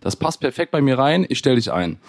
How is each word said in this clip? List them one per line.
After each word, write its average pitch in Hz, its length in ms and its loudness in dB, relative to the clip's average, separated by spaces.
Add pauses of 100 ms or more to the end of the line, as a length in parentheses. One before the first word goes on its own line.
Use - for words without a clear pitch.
das - 140 -4
passt 160 260 -4
perfekt 156 300 -4
bei 160 100 0
mir 135 180 2
rein, 160 300 2
ich - 100 -4
stell 131 180 2
dich 117 160 0
ein." 87 260 -2 (100)